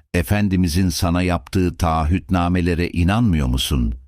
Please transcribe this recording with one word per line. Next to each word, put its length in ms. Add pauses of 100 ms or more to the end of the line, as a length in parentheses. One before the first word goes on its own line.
(140)
Efendimizin 760
sana 320
yaptığı 560
taahhütnamelere 1120
inanmıyor 580
musun? 480 (120)